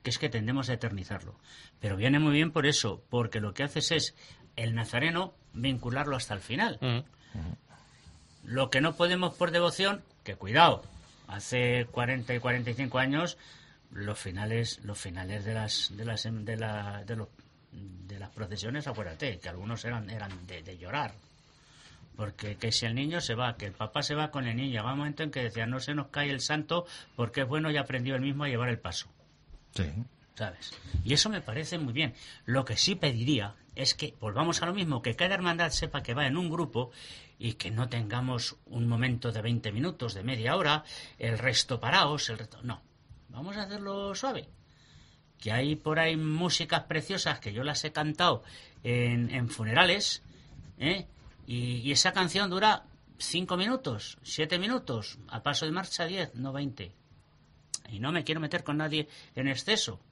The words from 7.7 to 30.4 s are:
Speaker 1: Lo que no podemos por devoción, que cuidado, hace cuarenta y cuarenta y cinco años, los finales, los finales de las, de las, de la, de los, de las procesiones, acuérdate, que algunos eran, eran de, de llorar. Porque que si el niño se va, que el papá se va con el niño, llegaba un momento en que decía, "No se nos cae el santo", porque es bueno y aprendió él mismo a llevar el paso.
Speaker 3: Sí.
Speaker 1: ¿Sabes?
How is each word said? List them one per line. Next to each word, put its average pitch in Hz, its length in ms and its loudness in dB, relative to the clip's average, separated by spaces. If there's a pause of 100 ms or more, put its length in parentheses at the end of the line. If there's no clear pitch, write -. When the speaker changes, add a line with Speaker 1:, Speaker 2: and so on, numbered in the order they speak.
Speaker 1:
Lo 127 260 0
que 131 120 4
no 160 140 2
podemos 180 400 2
por 175 160 2
devoción, 175 520 2 (200)
que 98 120 -8
cuidado, 127 480 8 (440)
hace 123 640 2
cuarenta 123 420 0
y 120 60 0
cuarenta 123 300 0
y 120 40 -2
cinco 131 260 0
años, 143 380 2 (540)
los 101 280 -6
finales, 107 640 -2
los 101 160 -8
finales 95 460 -6
de 110 80 -2
las, 107 420 -2
de 107 80 -8
las, 113 200 -2
de 110 340 -4
la, 104 480 -4
de 113 100 -4
los, 107 140 -8 (420)
de 95 480 -14
las 98 120 -12
procesiones, 107 560 -6
acuérdate, 104 520 -6
que - 80 -10
algunos 98 380 -6
eran, 113 240 -4
eran 98 360 -10
de, 90 180 -12
de 90 140 -14
llorar. 101 360 -4 (1000)
Porque 104 420 -8
que 113 140 -2
si - 140 0
el 113 100 -2
niño 151 260 -2
se 131 120 -4
va, 117 240 -2
que 101 80 -10
el 98 80 -8
papá 107 300 -4
se 147 120 -2
va 151 140 0
con 135 180 -4
el 113 80 -2
niño, 135 140 -2
llegaba 117 240 -2
un 139 60 -2
momento 147 240 -4
en 151 80 -4
que 135 100 -2
decía, 113 240 -2
"No 127 140 -2
se 143 160 -4
nos 143 120 -2
cae 143 220 -2
el 135 120 -2
santo", 151 440 0 (300)
porque 120 260 0
es 131 60 2
bueno 156 240 2
y 147 60 2
aprendió 131 380 0
él 127 60 0
mismo 139 220 0
a 143 60 0
llevar 123 200 2
el 117 100 0
paso. - 280 -6 (680)
Speaker 3:
Sí. 92 120 2 (500)
Speaker 1:
¿Sabes? - 380 -8 (300)